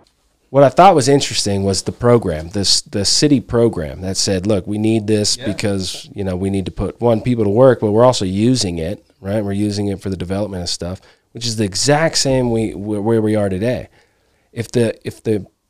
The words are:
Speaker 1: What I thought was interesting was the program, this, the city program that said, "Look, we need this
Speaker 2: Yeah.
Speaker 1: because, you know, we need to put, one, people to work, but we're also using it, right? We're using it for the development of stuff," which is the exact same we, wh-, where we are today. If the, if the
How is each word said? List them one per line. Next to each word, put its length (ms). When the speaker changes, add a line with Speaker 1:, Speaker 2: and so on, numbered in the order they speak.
Speaker 1:
What 140
I 40
thought 280
was 120
interesting 540
was 200
the 100
program, 580
this, 300
the 240
city 360
program 600
that 160
said, 300
"Look, 200
we 120
need 280
this 300
Speaker 2:
Yeah. 100
Speaker 1:
because, 680
you 120
know, 120
we 140
need 160
to 60
put, 280
one, 200
people 240
to 60
work, 300
but 120
we're 120
also 200
using 540
it, 260
right? 240
We're 80
using 340
it 140
for 100
the 60
development 480
of 40
stuff," 320
which 140
is 100
the 80
exact 540
same 320
we, 220
wh-, 320
where 180
we 140
are 120
today. 400
If 200
the, 340
if 160
the 240